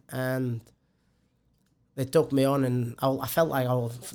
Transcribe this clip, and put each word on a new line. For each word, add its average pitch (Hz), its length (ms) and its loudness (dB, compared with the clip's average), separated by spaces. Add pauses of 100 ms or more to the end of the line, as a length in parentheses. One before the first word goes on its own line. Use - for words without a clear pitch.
and 131 520 -2 (1400)
they 131 60 -2
took 156 260 2
me 135 140 4
on, 139 180 2
and 123 360 -2
I, 135 120 0
I 131 160 -4
felt 165 220 2
like 135 180 0
I 123 60 2
was, 120 180 0 (240)